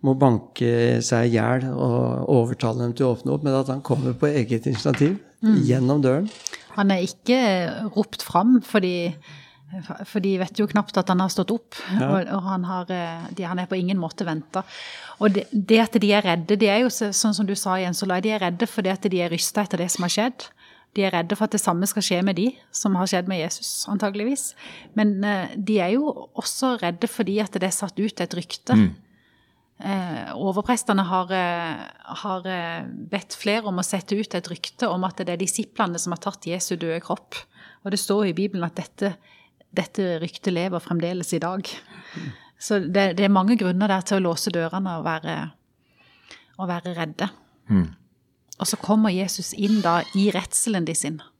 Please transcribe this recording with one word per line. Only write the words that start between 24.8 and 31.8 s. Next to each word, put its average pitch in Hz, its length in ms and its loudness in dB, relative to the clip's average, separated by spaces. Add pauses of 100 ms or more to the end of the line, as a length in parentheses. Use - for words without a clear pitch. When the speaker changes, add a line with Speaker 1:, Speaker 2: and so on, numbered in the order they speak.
Speaker 2:
Men, 208 280 4
eh, 196 240 0 (100)
de 208 220 2
er 175 160 2
jo 285 400 -2
også - 460 -2
redde 175 280 0
fordi 202 320 0
at 202 100 -2
det 185 120 -2
er 185 80 0
satt - 280 -4
ut 208 220 -2
et 175 120 -4
rykte. - 420 -4
Speaker 3:
Mm. 196 200 6 (880)
Speaker 2:
Eh, 180 520 -6
overprestene 196 680 0
har, 185 280 0
eh, 170 560 -2 (180)